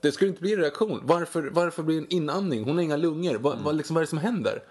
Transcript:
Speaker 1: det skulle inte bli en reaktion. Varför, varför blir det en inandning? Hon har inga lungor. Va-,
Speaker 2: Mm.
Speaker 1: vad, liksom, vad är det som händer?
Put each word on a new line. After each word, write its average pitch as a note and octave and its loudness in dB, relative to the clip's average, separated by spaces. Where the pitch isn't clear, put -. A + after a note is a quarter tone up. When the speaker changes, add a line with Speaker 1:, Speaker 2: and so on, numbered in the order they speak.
Speaker 1:
det D3 2
skulle G3 2
inte F3 -4
bli G3+ 0
en G3 0
reaktion. D#3 0
Varför, E3 0
varför E3+ 0
blir D#3+ 0
det - -8
en - -6
inandning? D#3 0
Hon C#3+ 0
har F3 2
inga D3+ 0
lungor. D#3+ 0
Va-, C#3 2
Speaker 2:
Mm. A2 -6
Speaker 1:
vad, D3+ 0
liksom, D#3 -4
vad E3 4
är D3+ 0
det - -12
som D#3+ -2
händer? E3 -2